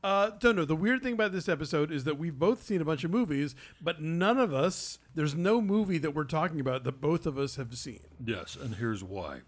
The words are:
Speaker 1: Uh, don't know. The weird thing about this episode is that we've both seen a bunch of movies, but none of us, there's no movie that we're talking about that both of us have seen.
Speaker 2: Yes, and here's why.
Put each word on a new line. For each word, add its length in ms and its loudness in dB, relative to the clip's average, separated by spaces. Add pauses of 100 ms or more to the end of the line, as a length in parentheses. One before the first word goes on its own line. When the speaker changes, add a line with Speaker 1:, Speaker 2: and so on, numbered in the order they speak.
Speaker 1:
Uh, 280 4
don't 260 4
know. 80 4
The 100 2
weird 280 2
thing 100 -2
about 180 2
this 160 -2
episode 420 0
is 140 -4
that 140 0
we've 200 -4
both 240 2
seen 200 0
a 40 0
bunch 200 0
of 60 0
movies, 440 0 (260)
but 200 -4
none 360 2
of 160 2
us, 460 0 (160)
there's 200 0
no 260 4
movie 380 2
that 140 -2
we're 120 -2
talking 340 0
about 240 -2
that 160 -4
both 260 0
of 120 -2
us 180 -4
have 220 -8
seen. 240 -10 (240)
Speaker 2:
Yes, 360 -4
and 140 -4
here's 300 -2
why. 420 -8